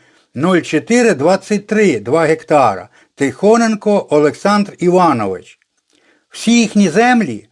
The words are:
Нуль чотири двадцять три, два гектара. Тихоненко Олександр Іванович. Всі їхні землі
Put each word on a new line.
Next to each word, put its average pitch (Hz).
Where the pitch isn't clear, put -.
Нуль 165
чотири 226
двадцять 190
три, 196
два 160
гектара. 131
Тихоненко 208
Олександр 151
Іванович. 151
Всі 233
їхні 208
землі 196